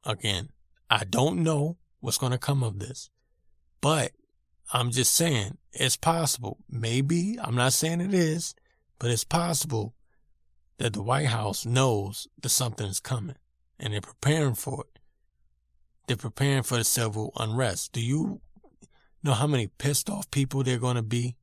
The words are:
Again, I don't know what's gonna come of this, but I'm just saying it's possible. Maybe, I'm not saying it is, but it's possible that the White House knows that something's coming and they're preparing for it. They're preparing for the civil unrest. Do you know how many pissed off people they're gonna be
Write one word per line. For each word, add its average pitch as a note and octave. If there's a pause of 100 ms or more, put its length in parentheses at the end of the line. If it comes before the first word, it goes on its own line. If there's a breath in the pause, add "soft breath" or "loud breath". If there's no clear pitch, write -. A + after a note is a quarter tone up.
Again, G2+ (400)
I G2+
don't D3
know D#3+ (220)
what's -
gonna B2+
come C#3
of G2+
this, G2+ (720)
but D3 (600)
I'm B2
just A#2+
saying C3 (140)
it's B2+
possible. D#3+ (120)
Maybe, C#3
I'm A#2
not B2
saying E3
it F#3+
is, E3+ (440)
but A#2+
it's A2+
possible D#3 (840)
that A2
the G#2
White C3
House G#2+
knows A2+ (140)
that B2
something's G#2+
coming A2+ (440)
and G#2+
they're G#2
preparing D3
for -
it. - (1080)
They're A#2+
preparing C3+
for B2
the A#2
civil A2
unrest. A2+
Do B2+
you D3 (800 soft breath)
know C#3+
how B2+
many B2
pissed -
off G3+
people C#3
they're B2+
gonna A#2+
be A#2+